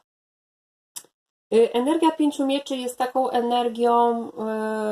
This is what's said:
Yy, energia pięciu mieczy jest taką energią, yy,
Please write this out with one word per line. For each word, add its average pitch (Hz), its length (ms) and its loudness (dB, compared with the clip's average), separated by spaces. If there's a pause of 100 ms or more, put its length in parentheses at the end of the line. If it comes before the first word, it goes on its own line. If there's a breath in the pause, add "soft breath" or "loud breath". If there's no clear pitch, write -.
(1500)
Yy, 226 220 4
energia 320 380 2
pięciu 294 340 0
mieczy 277 320 -2
jest 247 200 -6
taką 254 320 -2
energią, 240 960 2
yy, - 60 -12 (600)